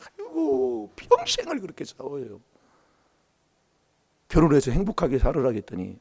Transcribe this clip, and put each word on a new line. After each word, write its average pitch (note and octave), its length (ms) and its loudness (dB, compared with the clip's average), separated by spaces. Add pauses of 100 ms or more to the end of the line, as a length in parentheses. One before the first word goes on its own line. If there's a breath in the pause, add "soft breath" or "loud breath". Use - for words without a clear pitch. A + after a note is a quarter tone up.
아이고, C4 960 -2
평생을 - 640 0
그렇게 - 240 -12
싸워요. B2+ 560 -12 (1900)
결혼해서 D3 440 4
행복하게 E3 480 0
살으라 B2+ 320 2
했더니, F#2+ 480 -8